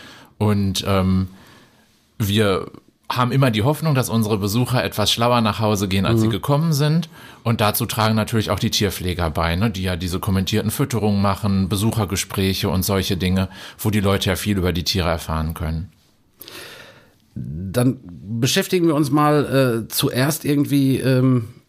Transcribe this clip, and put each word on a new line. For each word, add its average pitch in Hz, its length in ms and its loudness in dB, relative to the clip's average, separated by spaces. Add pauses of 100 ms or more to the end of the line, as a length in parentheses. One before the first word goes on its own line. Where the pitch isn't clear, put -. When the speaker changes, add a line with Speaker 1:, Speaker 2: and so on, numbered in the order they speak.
(380)
Speaker 1:
Und, 101 480 0
ähm, 95 420 2 (880)
wir 101 520 0 (400)
haben 123 220 0
immer 135 180 4
die 107 120 0
Hoffnung, 151 320 0
dass 127 140 2
unsere 110 300 0
Besucher 110 440 0
etwas 101 300 0
schlauer 120 300 2
nach 107 180 0
Hause 107 280 0
gehen, 98 180 0
als 117 100 2
Speaker 2:
Mhm. 113 60 4
Speaker 1:
sie 110 80 4
gekommen 143 420 0
sind. 151 360 2 (340)
Und - 180 0
dazu 107 260 2
tragen 110 300 2
natürlich 107 340 0
auch 95 80 0
die 117 120 0
Tierpfleger 87 600 0
bei, 85 260 0
ne, 110 140 2
die 92 120 -6
ja 92 140 -2
diese 87 240 -2
kommentierten 98 500 0
Fütterungen 107 500 0
machen, 98 480 0
Besuchergespräche 101 1040 -2
und 90 120 0
solche 95 360 0
Dinge, 92 300 0 (300)
wo 107 120 -2
die 104 100 2
Leute 98 300 0
ja 90 60 0
viel 104 200 -2
über 90 160 0
die 85 120 -2
Tiere 85 260 -2
erfahren 80 440 -4
können. 80 360 -6 (1400)
Speaker 2:
Dann 92 640 -2 (420)
beschäftigen 175 460 0
wir 160 80 4
uns 143 160 0
mal, 135 720 2
äh, - 40 -14
zuerst 143 560 -2
irgendwie, 139 540 2
ähm, 127 500 2 (200)